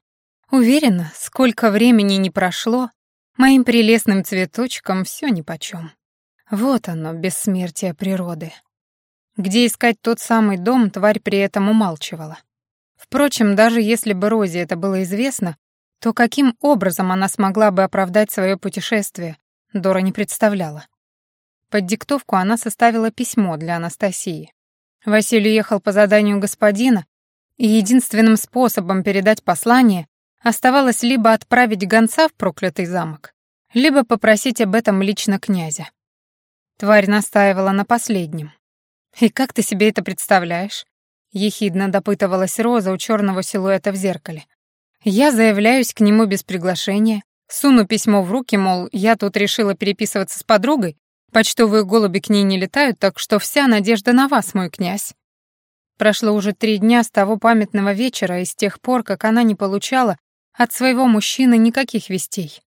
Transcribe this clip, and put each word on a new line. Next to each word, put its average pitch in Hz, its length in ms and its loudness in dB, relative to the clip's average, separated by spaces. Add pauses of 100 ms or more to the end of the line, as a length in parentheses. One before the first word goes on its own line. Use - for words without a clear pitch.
(500)
Уверена, 233 640 2
сколько 240 540 -2
времени 208 460 2
ни 190 140 -2
прошло, 226 600 -2 (480)
моим 262 260 6
прелестным 220 600 2
цветочкам 190 800 -4
все - 240 -10
нипочем. 165 640 -8 (580)
Вот 226 400 -2
оно, 160 240 -8
бессмертие 180 800 -4
природы». 175 580 -6 (840)
Где 208 300 2
искать 233 340 -2
тот 233 180 -2
самый 214 380 0
дом, 226 320 2
тварь 208 300 0
при 196 180 -4
этом 196 320 0
умалчивала. 165 720 -2 (560)
Впрочем, 247 600 0
даже 233 240 4
если 220 340 -2
бы 190 160 -2
Розе 190 320 -2
это 170 140 -6
было 190 280 -4
известно, 202 520 -4 (440)
то 226 140 -2
каким 247 480 0
образом 190 500 0
она 190 160 0
смогла 196 440 0
бы 190 120 2
оправдать 190 480 0
свое 190 260 -2
путешествие, 185 800 -6 (360)
Дора 190 260 0
не 190 120 -2
представляла. 190 760 -4 (840)
Под 208 160 -2
диктовку 214 500 -4
она 190 200 0
составила 226 560 0
письмо 190 460 -2
для 165 200 -6
Анастасии. 170 760 -8 (520)
Василий 214 440 2
уехал 214 300 0
по 208 120 -4
заданию 208 480 2
господина, 208 680 2 (520)
и 233 100 0
единственным 220 720 2
способом 196 640 -2
передать 202 400 0
послание 208 640 2 (340)
оставалось 254 600 2
либо 233 300 2
отправить 214 540 0
гонца 226 400 2
в - 60 -18
проклятый 185 520 -4
замок, 170 480 -8 (400)
либо 277 300 4
попросить 220 580 0
об 202 140 0
этом 202 260 0
лично 196 380 -2
князя. 165 500 -4 (880)
Тварь 202 320 4
настаивала 202 640 2
на 196 140 0
последнем. 170 640 -4 (680)
«И 226 100 4
как 262 220 -4
ты 214 120 -2
себе 208 260 0
это 202 140 -2
представляешь?» — 180 840 -4 (460)
ехидно 196 580 -2
допытывалась 190 720 -2
Роза 226 320 0
у 185 60 -4
черного 202 440 -2
силуэта 196 500 -2
в 190 40 -4
зеркале. 180 500 -8 (580)
«Я 233 280 2
заявляюсь 226 640 2
к - 80 -4
нему 214 240 4
без 190 180 -2
приглашения, 196 800 -2 (240)
суну 247 380 4
письмо 202 380 0
в 180 80 -6
руки, 247 260 -2
мол, 185 340 -2
я 220 240 0
тут 202 220 -4
решила 202 360 0
переписываться 202 640 -4
с - 40 -16
подругой, 220 540 0 (340)
почтовые 220 540 2
голуби 196 340 0
к - 100 -4
ней 202 140 2
не 196 140 0
летают, 226 420 -2
так 196 200 -2
что 208 200 -2
вся 277 280 0
надежда 214 460 2
на 269 140 4
вас, 269 260 -2
мой 185 160 -2
князь». 190 440 -8 (840)
Прошло 208 360 0
уже 208 200 0
три 214 240 0
дня 226 260 4
с - 60 -8
того 208 280 0
памятного 208 560 0
вечера 190 480 -4
и 180 40 -6
с - 80 -8
тех - 280 -4
пор, 247 220 -2
как - 200 -6
она 220 200 2
не 214 120 2
получала 202 600 -2 (360)
от 240 200 -2
своего 254 340 0
мужчины 233 500 2
никаких 233 520 0
вестей. 185 500 -8 (200)